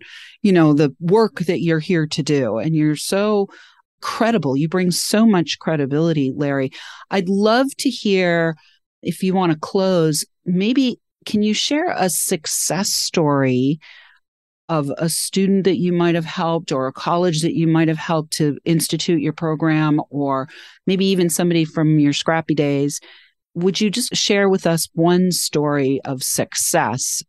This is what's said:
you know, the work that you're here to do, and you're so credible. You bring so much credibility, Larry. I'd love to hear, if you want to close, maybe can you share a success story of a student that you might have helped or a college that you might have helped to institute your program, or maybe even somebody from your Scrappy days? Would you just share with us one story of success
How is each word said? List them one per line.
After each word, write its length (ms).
you 120
know, 200
the 260
work 420
that 200
you're 180
here 280
to 160
do, 340
and 180
you're 200
so 520
credible. 560
You 120
bring 220
so 340
much 340
credibility, 760
Larry. 360
I'd 180
love 380
to 100
hear, 680
if 220
you 100
want 180
to 60
close, 680
maybe 540
can 180
you 100
share 440
a 120
success 840
story 840
of 280
a 120
student 540
that 140
you 140
might 240
have 100
helped 460
or 160
a 60
college 480
that 120
you 140
might 200
have 100
helped 360
to 320
institute 560
your 120
program, 680
or 380
maybe 180
even 240
somebody 360
from 340
your 140
Scrappy 420
days? 440
Would 260
you 100
just 260
share 340
with 180
us 260
one 380
story 720
of 180
success 1080